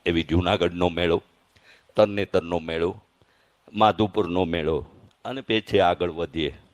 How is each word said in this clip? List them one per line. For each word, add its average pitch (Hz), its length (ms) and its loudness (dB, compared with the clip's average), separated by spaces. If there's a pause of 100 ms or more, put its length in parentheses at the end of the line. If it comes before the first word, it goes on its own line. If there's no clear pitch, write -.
એવી 85 180 0
જુનાગઢનો 87 640 0
મેળો, 85 280 0 (800)
તરણેતરનો 95 640 0
મેળો, 82 320 -2 (840)
માધુપુરનો 104 720 2
મેળો, 82 320 -2 (480)
અને 131 160 -10
પેછે 110 380 -2
આગળ 87 320 2
વધીએ 78 400 -4 (220)